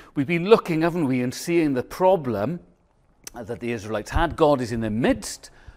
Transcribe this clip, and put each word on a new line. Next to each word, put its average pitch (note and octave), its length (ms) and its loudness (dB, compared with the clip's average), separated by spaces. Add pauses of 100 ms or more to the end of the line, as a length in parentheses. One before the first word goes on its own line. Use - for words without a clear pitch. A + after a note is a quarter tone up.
(140)
We've C#3 120 -2
been E3+ 220 0
looking, F3+ 320 4
haven't E3 240 0
we, B2+ 160 0
and B2 140 -2
seeing E3 400 0
the B2 80 -2
problem D#3+ 800 0 (760)
that A#2 260 -10
the A#2+ 120 -4
Israelites G#2+ 400 -6
had. D#3 240 0
God D3 260 4
is A2+ 100 -4
in A#2 80 -2
their A2 80 -2
midst. G3+ 640 -2 (260)